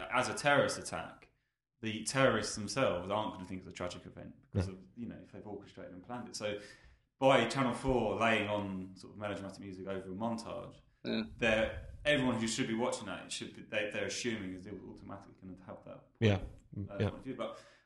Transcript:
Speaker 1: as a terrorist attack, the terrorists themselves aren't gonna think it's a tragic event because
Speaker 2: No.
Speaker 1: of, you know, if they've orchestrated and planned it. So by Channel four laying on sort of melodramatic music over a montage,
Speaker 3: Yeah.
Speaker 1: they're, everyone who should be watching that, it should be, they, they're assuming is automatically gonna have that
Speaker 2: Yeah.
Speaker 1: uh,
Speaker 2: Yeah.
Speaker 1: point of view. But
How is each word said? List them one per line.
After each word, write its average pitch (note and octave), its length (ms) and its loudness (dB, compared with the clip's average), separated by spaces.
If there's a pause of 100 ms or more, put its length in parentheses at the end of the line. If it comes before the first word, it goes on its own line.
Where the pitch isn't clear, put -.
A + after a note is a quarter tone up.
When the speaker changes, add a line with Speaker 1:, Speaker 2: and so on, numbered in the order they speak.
(120)
Speaker 1:
as B2 180 4
a - 40 -2
terrorist C3+ 460 4
attack, - 500 -8 (520)
the A2 220 -4
terrorists B2 520 4
themselves G2 540 0
aren't G2+ 240 0
gonna F#2 120 -8
think F#2 160 -8
it's F2+ 80 -14
a - 20 -14
tragic F#2 340 -6
event F2+ 280 -14 (180)
because F#2+ 160 2
Speaker 2:
No. F#2 60 -6
Speaker 1:
of, F#2 60 -14 (180)
you A#2 100 -6
know, F2 160 -10
if - 80 -20
they've G#2 160 -14
orchestrated F#2 460 -12
and F2+ 120 -14
planned A#2+ 220 -8
it. A#2+ 80 -12
So G#2 220 -2 (640)
by C3 260 8
Channel B2 280 2
four A2+ 460 2
laying G#2+ 280 6
on G2 480 -2
sort - 180 -16
of G#2 60 -14
melodramatic G2 400 -6
music F#2+ 280 -8
over F#2+ 240 -4
a F#2 40 -6
montage, F#2+ 600 -4 (280)
Speaker 3:
Yeah. A2+ 200 0 (140)
Speaker 1:
they're, A2 340 4 (340)
everyone C3 340 4
who A2+ 80 2
should A2+ 200 0
be A2+ 60 0
watching A#2 340 0
that, F2+ 180 -6
it - 60 -10
should - 240 -8
be, F#2+ 140 -16
they, G#2 240 -2
they're G2+ 120 -2
assuming F#2+ 500 -2
is F#2 120 -12
automatically G2+ 760 -12
gonna F#2 140 -12 (120)
have - 180 -10
that - 180 -14 (160)
Speaker 2:
Yeah. G2+ 200 6 (500)
Speaker 1:
uh, - 100 -12
Speaker 2:
Yeah. G#2 100 2
Speaker 1:
point - 100 -10
of - 40 -16
view. C3 120 -8
But A2 240 -6 (260)